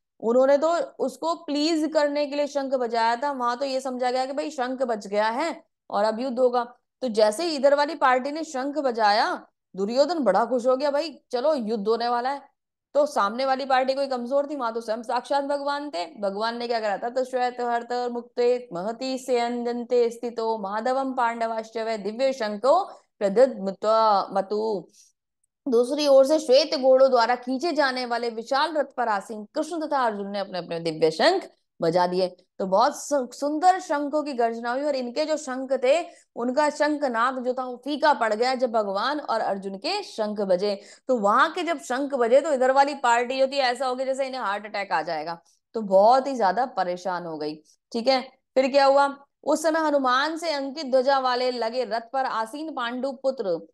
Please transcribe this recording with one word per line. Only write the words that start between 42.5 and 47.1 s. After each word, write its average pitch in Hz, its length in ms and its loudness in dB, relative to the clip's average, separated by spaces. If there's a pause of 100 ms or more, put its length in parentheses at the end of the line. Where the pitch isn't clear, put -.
इधर 254 180 2
वाली 277 240 4
पार्टी 247 440 0
जो 269 80 4
थी 262 100 -2
ऐसा 254 300 0
हो 254 80 -2
गया 262 120 -6
जैसे 262 200 -2
इन्हें 254 140 -8
हार्ट 208 240 -4
अटैक 202 280 -6
आ 165 100 0
जाएगा, 160 400 -6 (320)
तो 226 60 -4
बहुत 214 460 6
ही 277 100 -4
ज्यादा 220 300 2
परेशान 180 600 -4